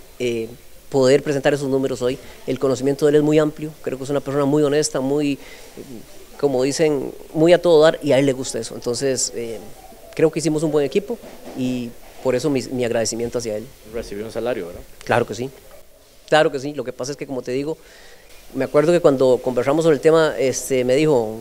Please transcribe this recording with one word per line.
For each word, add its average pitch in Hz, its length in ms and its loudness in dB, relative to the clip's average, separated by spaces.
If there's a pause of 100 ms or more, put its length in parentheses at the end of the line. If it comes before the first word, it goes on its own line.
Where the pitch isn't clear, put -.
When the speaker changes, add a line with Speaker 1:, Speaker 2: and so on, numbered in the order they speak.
(200)
Speaker 1:
eh, 120 280 -4 (420)
poder 135 320 4
presentar 143 320 0
esos 143 140 -4
números 131 340 -2
hoy. 127 160 -2 (300)
El 131 120 -4
conocimiento 135 460 0
de 147 40 6
él 147 80 4
es 147 60 6
muy 151 160 4
amplio, 151 420 -2
creo 127 160 -8
que 131 80 -10
es 131 40 -12
una 143 120 -2
persona 139 240 -2
muy 147 180 2
honesta, 147 380 0
muy, 139 360 0 (1040)
como 131 240 0
dicen, 139 480 0 (220)
muy 160 180 4
a 170 100 6
todo 165 200 6
dar, 160 200 4
y 143 120 2
a 127 60 6
él 143 60 2
le 135 60 2
gusta 123 280 -6
eso. - 160 -10
Entonces, 120 600 -4
eh, 117 240 -10 (560)
creo 156 160 2
que 165 80 -4
hicimos 151 240 0
un 156 80 0
buen 147 140 2
equipo 196 320 -2 (400)
y 127 320 -4 (340)
por 127 120 2
eso 139 140 0
mi, 135 140 0
mi 123 220 -4
agradecimiento 117 540 -2
hacia 110 180 -6
él. 113 80 -8 (280)
Speaker 2:
Recibió 107 300 -8
un 110 80 -10
salario, 113 360 -6
¿verdad? 90 140 -14 (220)
Speaker 1:
Claro 117 240 0
que 107 80 -8
sí, 123 140 -8 (800)
claro 156 220 6
que 139 80 -6
sí. 143 140 -8
Lo 127 100 -8
que 123 100 -8
pasa 127 180 -8
es 139 60 -10
que, 147 100 -12
como 131 140 -6
te 123 100 -8
digo, 143 260 -4 (760)
me 135 120 -2
acuerdo 151 280 4
que 165 80 4
cuando 131 420 6
conversamos 135 400 0
sobre 160 120 4
el 127 60 -6
tema, 156 360 4
este, 127 480 -2
me 127 100 2
dijo, 120 460 0